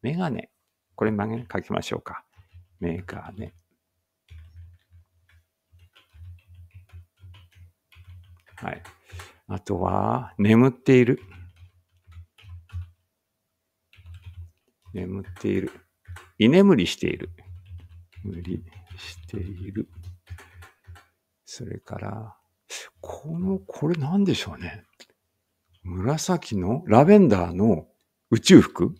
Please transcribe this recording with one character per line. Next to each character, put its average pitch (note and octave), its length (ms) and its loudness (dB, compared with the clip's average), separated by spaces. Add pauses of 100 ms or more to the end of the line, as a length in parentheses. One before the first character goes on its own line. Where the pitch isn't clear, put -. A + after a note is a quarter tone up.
メ C#3+ 120 -4
ガ F3 140 -2
ネ。 - 220 -8 (420)
こ - 120 -2
れ、 A2 60 0
メ G#2+ 60 -2
ガ G2+ 80 -2
ネ A#2 260 -8
書 - 80 -4
き - 120 -10
ま - 100 -2
し - 100 -8
ょ - 60 -6
う - 40 -10
か。 - 220 -16 (560)
メ F2 240 -6
ガ - 320 -14
ネ。 - 200 -14 (4000)
は - 160 -10
い。 - 100 -18 (640)
あ G2 120 -8
と F#2+ 200 -4
は、 G2+ 580 -2
眠 A2+ 320 6
っ - 20 -2
て B2+ 280 4
い B2 60 6
る。 B2+ 140 0 (3750)
眠 F#2 340 -8
っ F2+ 140 -16
て G#2+ 60 -4
い G2 120 0
る。 - 120 -8 (680)
居 A2 100 6
眠 F#3+ 260 6
り F#2+ 100 2
し - 120 -6
て - 100 -4
い - 100 -4
る。 - 140 -14 (920)
無 F2 180 -12
理 F2+ 220 -8 (320)
し - 200 -18 (120)
て G#2+ 100 -14
い F#2 340 -12
る。 G#2 180 -8 (1600)
そ - 200 -14
れ - 140 -10
か - 180 -14
ら、 G#2 400 -12 (640)
こ D#3+ 380 -12
の、 F#3+ 180 -4
こ - 300 -8
れ F3 80 0
何 E3 280 0
で E3+ 120 2
し - 120 -8
ょ F2+ 80 -12
う - 60 -16
ね。 F2 220 -12 (1000)
紫 A2 720 -4
の、 G2+ 300 -2
ラ B2 200 8
ベ G3+ 120 8
ン F#3+ 100 8
ダ F2 260 0
ー - 20 -8
の G2+ 320 2 (420)
宇 A2+ 100 4
宙 D#3+ 220 10
服？ - 380 0